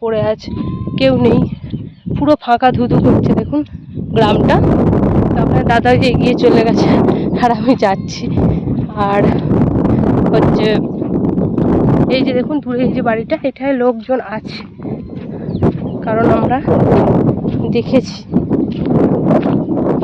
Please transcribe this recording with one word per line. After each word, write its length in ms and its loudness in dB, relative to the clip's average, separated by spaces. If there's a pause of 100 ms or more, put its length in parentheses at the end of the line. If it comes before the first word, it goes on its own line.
পড়ে 220 -2
আছে, 280 -4 (480)
কেউ 180 4
নেই, 220 4 (800)
পুরো 220 4
ফাঁকা 300 2
ধুধু 300 0
করছে 340 2
দেখুন 300 -2 (300)
গ্রামটা। 680 2 (720)
তো 80 0
আপনার 220 2
দাদা 320 2
যে 120 2
এগিয়ে 260 4
চলে 300 4
গেছে 240 2 (540)
আর 80 4
আমি 260 2
যাচ্ছি। 520 -2 (680)
আর 260 0 (1080)
হচ্ছে 440 2 (1400)
এই 80 2
যে 100 0
দেখুন 280 -2
দূরে 220 -4
এই 100 0
যে 100 -2
বাড়িটা, 400 -2
এটায় 300 -4
লোকজন 480 -2
আছে, 440 -10 (1400)
কারণ 260 0
আমরা 300 0 (1120)
দেখেছি 520 -2 (1800)